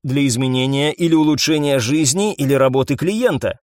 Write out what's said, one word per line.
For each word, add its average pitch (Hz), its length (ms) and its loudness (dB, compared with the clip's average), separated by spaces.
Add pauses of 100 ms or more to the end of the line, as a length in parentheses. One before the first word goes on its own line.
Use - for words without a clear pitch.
для 139 240 0
изменения 131 680 0
или 165 220 0
улучшения 151 640 2
жизни 156 520 0
или 139 220 -2
работы 131 420 2
клиента? 180 640 -2 (160)